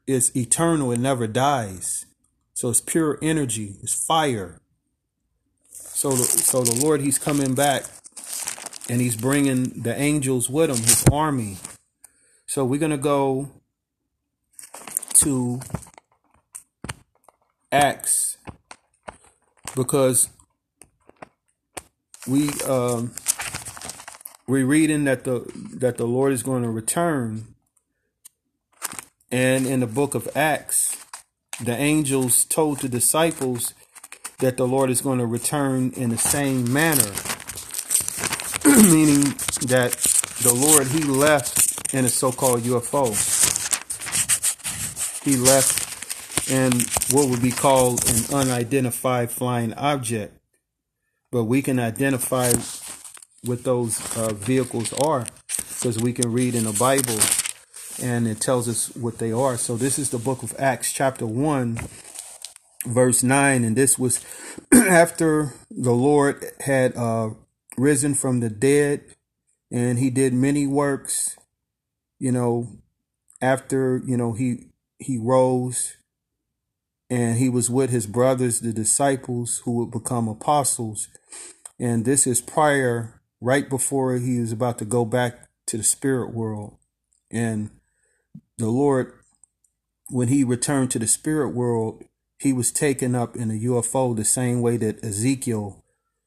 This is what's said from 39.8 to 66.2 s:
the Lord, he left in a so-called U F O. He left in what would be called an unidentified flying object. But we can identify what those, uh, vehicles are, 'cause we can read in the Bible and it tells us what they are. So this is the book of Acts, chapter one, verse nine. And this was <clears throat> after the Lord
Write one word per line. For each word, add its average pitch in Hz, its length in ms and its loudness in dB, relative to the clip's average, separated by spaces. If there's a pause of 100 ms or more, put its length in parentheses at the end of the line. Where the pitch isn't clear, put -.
the 123 100 4
Lord, 135 360 4
he 156 160 2
left 143 920 2
in 131 100 2
a 120 60 2
so-called 123 560 0
U 123 100 2
F 117 180 -4
O. 139 120 2 (2250)
He 143 140 2
left 131 420 4 (680)
in 131 220 4 (400)
what 139 180 6
would 120 100 0
be 123 120 4
called 127 580 4
an 117 240 0
unidentified 123 960 0
flying 120 440 -2
object. 117 600 -4 (960)
But 120 140 0
we 131 180 2
can 135 160 0
identify 123 760 0 (920)
what 120 180 -4
those, 123 380 0 (160)
uh, 110 180 -4
vehicles 117 580 -2 (120)
are, 139 200 0 (560)
'cause 117 180 -2
we 123 140 0
can 120 200 0
read 123 240 0
in 113 80 0
the 110 80 -2
Bible 123 480 2 (840)
and 120 240 0
it 110 140 -4
tells 123 280 0
us - 280 -4
what 117 220 -6
they 113 120 -2
are. 123 260 0
So 120 200 -4
this 131 220 -2
is 143 120 -4
the 127 80 -2
book 123 240 -4
of 113 160 -10
Acts, 135 340 -2
chapter 131 340 -2
one, 123 520 -2 (1040)
verse 123 380 2
nine. 135 400 4
And 110 140 0
this 135 220 4
was 127 220 0 (280)
<clears throat> - 240 -8
after 170 800 4 (160)
the 131 220 0
Lord 143 520 4 (160)